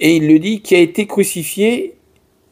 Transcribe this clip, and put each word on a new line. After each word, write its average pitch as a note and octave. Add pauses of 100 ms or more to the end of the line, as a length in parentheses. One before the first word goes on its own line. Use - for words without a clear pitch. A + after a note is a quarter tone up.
et D#3+
il D#3
le D#3
dit, « G3+
qui -
a F3+
été F3
crucifié », G3+ (560)